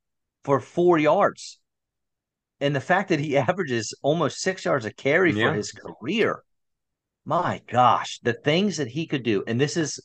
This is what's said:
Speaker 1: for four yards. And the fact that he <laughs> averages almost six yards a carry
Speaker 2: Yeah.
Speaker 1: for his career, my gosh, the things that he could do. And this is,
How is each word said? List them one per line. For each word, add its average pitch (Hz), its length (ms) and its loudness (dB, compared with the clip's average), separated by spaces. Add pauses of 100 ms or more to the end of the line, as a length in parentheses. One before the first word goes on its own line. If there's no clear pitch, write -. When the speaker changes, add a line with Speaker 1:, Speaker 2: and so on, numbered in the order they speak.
(420)
Speaker 1:
for 139 160 2
four 175 400 2
yards. 151 600 0 (1000)
And 143 140 0
the 139 60 -2
fact 190 300 0
that 156 100 2
he 143 160 -2
<laughs> - 0 -
averages 135 640 -2
almost 147 380 0
six 185 240 -4
yards 147 200 -2
a 104 80 -6
carry 160 400 2
Speaker 2:
Yeah. 113 180 0
Speaker 1:
for 160 40 -2
his 104 180 -6
career, 131 720 -4 (800)
my 139 440 -2
gosh, 117 540 2
the 120 100 0
things 165 460 0
that 139 100 -4
he 151 180 -6
could 143 160 -4
do. 107 240 0
And 117 140 -2
this 143 160 0
is, 156 280 -4